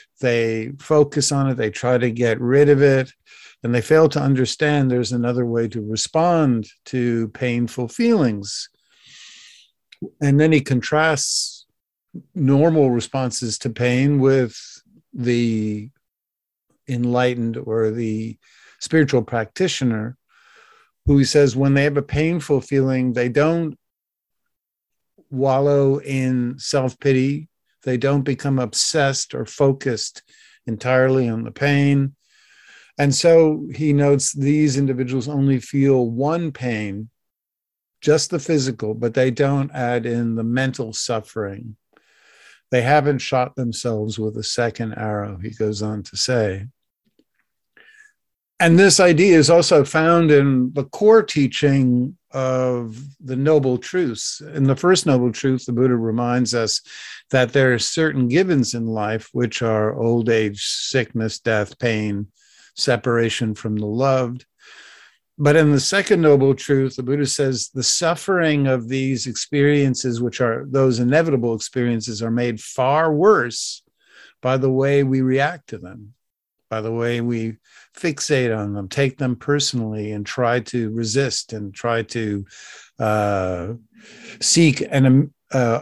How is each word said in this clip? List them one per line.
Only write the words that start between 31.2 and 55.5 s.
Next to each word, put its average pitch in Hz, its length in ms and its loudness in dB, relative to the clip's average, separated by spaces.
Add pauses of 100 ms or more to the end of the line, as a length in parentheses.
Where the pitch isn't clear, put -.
on 113 160 -4
the 113 80 -10
pain. 139 640 2 (840)
And 143 160 2
so 160 640 4
he 151 160 0
notes 143 400 2
these 143 460 0
individuals 131 500 -2
only 139 320 2
feel 135 500 2
one 147 440 -4
pain, 107 560 -6 (920)
just 151 300 2
the 170 100 -4
physical, 127 540 -2
but 113 220 -4
they 131 140 2
don't 139 440 0
add 120 320 -4
in 117 300 -2
the 113 100 -4
mental 120 480 -4
suffering. 107 840 -8 (960)
They 123 120 2
haven't 139 360 2
shot 127 380 -4
themselves 110 600 -6
with 110 200 -6
a 110 60 -10
second 117 500 -4
arrow, 104 500 -8
he 110 60 -10
goes 107 320 -4
on 107 220 -6
to - 120 -16
say. 107 520 -2 (1900)
And 170 200 6
this 196 200 6
idea 175 380 6
is 151 140 6
also 170 320 6
found 160 480 4
in 139 420 4
the 139 120 -4
core 214 360 6
teaching 139 960 0 (140)
of 127 680 -4 (240)
the 131 120 -8
Noble 135 420 2
Truths. 139 640 -6
In 151 220 -4
the 135 120 4
first 180 300 2
Noble 123 260 2
Truth, 131 340 -4